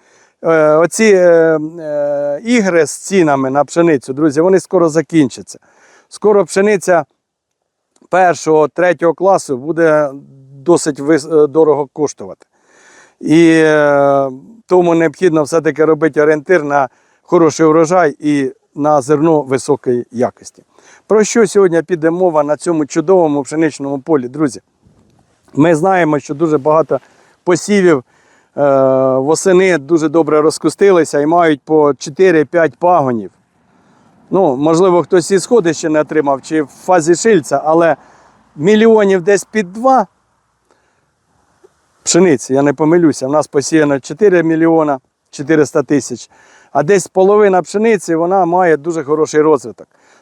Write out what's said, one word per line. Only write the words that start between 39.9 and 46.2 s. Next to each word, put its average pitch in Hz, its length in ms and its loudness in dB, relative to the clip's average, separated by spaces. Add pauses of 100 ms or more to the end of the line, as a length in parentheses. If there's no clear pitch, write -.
пшениці, 170 500 0
я 135 80 2
не 143 120 2
помилюся, 156 540 0
в 139 40 -6
нас 147 160 0
посіяно 143 520 0
чотири 175 440 0
мільйона 160 560 0 (320)
чотириста 151 520 -2
тисяч, 127 460 -6 (420)